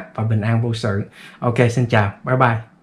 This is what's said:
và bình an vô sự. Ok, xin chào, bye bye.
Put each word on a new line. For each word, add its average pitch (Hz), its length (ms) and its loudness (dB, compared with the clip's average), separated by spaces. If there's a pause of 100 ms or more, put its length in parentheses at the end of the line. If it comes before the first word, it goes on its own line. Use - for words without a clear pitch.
(160)
và 113 80 -4
bình 110 180 -2
an 113 200 0
vô 117 120 -2
sự. 107 300 -4 (360)
Ok, 120 180 -2 (140)
xin 123 140 0
chào, 107 260 2 (120)
bye 127 140 -2
bye. 117 340 0 (100)